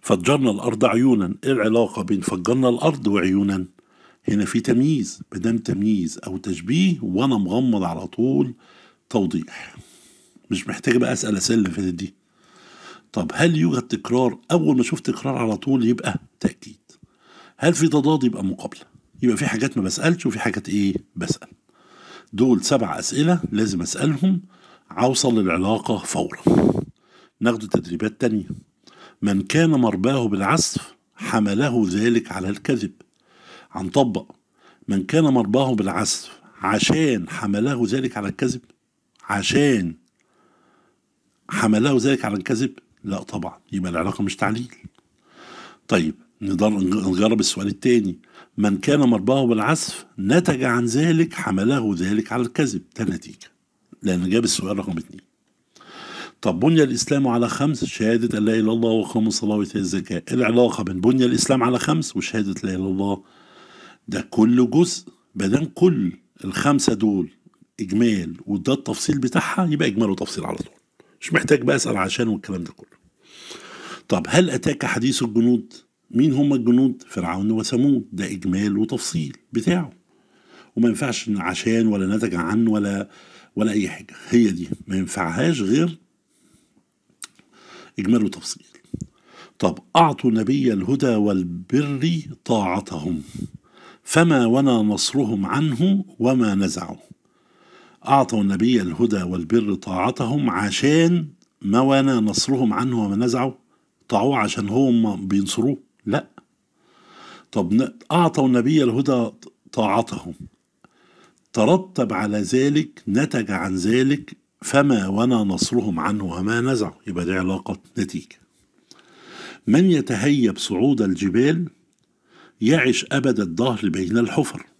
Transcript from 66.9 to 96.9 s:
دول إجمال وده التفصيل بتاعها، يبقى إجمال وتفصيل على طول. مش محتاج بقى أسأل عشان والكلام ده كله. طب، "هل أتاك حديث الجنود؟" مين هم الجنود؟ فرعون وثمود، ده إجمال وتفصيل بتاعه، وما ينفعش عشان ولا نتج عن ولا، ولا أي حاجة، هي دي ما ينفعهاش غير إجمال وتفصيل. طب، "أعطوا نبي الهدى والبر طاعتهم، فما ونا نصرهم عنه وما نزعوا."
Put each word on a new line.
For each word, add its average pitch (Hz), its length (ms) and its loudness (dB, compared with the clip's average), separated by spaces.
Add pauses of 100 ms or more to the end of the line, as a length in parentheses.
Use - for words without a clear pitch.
دول 98 360 0 (500)
إجمال 98 560 0 (100)
وده 101 260 -2
التفصيل 139 460 -2
بتاعها، 156 480 -2
يبقى 151 220 0
إجمال 104 220 0
وتفصيل - 340 -6
على - 120 -8
طول. - 160 -12 (480)
مش - 120 -6
محتاج 147 300 2
بقى 135 140 2
أسأل 120 200 -2
عشان 95 320 -2
والكلام 92 360 -6
ده - 80 -16
كله. - 260 -20 (1120)
طب، - 200 -2
"هل 170 220 4
أتاك 135 360 -2
حديث 123 360 0
الجنود؟" 117 500 2 (380)
مين 139 220 4
هم 143 220 2
الجنود؟ 123 540 2
فرعون 92 420 -4
وثمود، 120 600 0
ده 92 180 -6
إجمال 98 480 -2
وتفصيل 107 580 -4 (160)
بتاعه، 165 400 -2 (840)
وما 117 120 4
ينفعش 117 480 -2
عشان 110 500 0
ولا 101 300 0
نتج 104 180 -2
عن 104 320 0
ولا، 101 420 0 (480)
ولا 107 160 0
أي 101 160 0
حاجة، - 260 -16 (140)
هي 113 220 4
دي 87 180 -8 (180)
ما 95 100 -4
ينفعهاش 95 640 -2
غير 151 380 0 (2000)
إجمال 107 260 2
وتفصيل. - 420 -8 (920)
طب، 90 200 0 (180)
"أعطوا 147 340 4
نبي 123 420 2
الهدى 117 420 0
والبر 110 1040 0 (240)
طاعتهم، 90 800 -2 (800)
فما 156 440 4
ونا 131 260 4
نصرهم 107 720 0
عنه 160 580 0 (140)
وما 117 360 2
نزعوا." 92 420 -2 (1080)